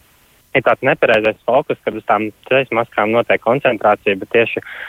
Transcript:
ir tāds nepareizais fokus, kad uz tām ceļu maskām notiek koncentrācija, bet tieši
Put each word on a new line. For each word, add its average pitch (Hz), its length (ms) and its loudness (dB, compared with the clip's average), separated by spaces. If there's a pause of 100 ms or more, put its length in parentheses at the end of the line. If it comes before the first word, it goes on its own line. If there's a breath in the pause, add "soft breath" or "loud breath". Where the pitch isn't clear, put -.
(540)
ir 127 100 0
tāds 120 200 0
nepareizais 113 580 2
fokus, 127 380 0
kad 107 160 -6
uz 107 80 -12
tām 107 260 0 (140)
ceļu 131 320 -2
maskām 117 360 -2
notiek 117 320 0
koncentrācija, 110 720 0
bet 98 160 -12
tieši 117 300 0 (260 loud breath)